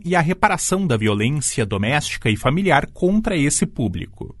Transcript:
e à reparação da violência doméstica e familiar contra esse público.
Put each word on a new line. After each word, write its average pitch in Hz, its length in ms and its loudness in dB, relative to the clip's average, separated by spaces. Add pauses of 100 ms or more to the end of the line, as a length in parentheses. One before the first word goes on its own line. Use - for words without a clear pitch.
e 175 100 -2
à 180 60 2
reparação 185 640 0
da 127 120 2
violência 107 680 0
doméstica 107 640 -2
e 107 60 4
familiar 147 520 2
contra 208 500 0
esse 143 280 2
público. - 760 -6